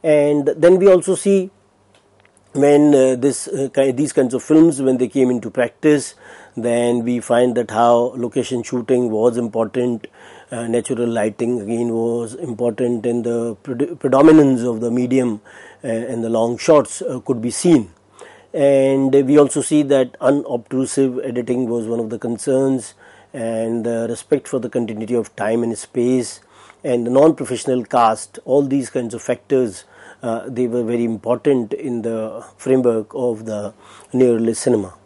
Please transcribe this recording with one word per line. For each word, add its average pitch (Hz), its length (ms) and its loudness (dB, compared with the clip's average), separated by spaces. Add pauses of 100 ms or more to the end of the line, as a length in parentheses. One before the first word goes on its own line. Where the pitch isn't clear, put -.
And 147 520 2
then 170 220 6
we 196 100 4
also 185 280 4
see 190 340 0 (1040)
when, 143 400 4
uh, 131 220 4
this, 127 320 -4
uh, 135 260 -6
ki-, 135 180 0
these 131 220 -4
kinds 131 220 0
of 120 80 -6
films, 156 380 4
when 131 160 0
they 123 100 0
came 127 240 0
into 117 180 -4
practice, 131 640 -2 (420)
then 120 480 0
we 123 160 -2
find 120 360 0
that 117 160 -4
how 120 440 2
location 120 480 -4
shooting 123 480 -2
was 113 260 2
important, 113 680 -4 (440)
uh, 117 160 -8
natural 120 400 -2
lighting 113 540 -2
again 113 320 -4
was 117 420 -4
important, 120 720 -4
and 120 200 -2
the 117 380 -4
pred-, 143 360 -6
predominance 139 640 6
of 117 200 -4
the 117 100 -4
medium, 123 500 0 (420)
uh, - 40 -8
and 117 360 -6
the 113 60 -4
long 117 280 0
shots, - 440 2
uh, 143 180 -6
could 120 220 -4
be 120 100 -4
seen. 127 400 2 (600)
And 135 600 2
we 139 240 4
also 143 240 4
see 151 220 0
that 135 380 0
unobtrusive 131 1040 -2
editing 123 440 -4
was 117 180 -4
one 113 140 -4
of 110 120 -6
the 120 80 -8
concerns, 131 760 -2 (400)
and 113 520 -4
the 117 220 -4
respect 123 400 -4
for 135 120 -4
the 113 100 -8
continuity 113 460 -6
of 113 200 -4
time 113 280 -2
and 113 140 -6
space, 123 600 -4 (440)
and 123 220 -2
the 120 60 -4
non-professional 127 720 2
cast, 113 600 0
all 143 180 2
these 135 260 -2
kinds 120 240 -6
of 113 80 -10
factors, 127 640 -2 (400)
uh, 117 240 -6
they 127 180 -4
were 120 180 -2
very 117 200 -2
important 117 720 -2
in 123 280 -6
the 110 420 -6 (140)
framework 120 560 0
of 117 320 -4
the 104 280 -8 (400)
neorealist 117 440 2
cinema. 101 360 0 (120)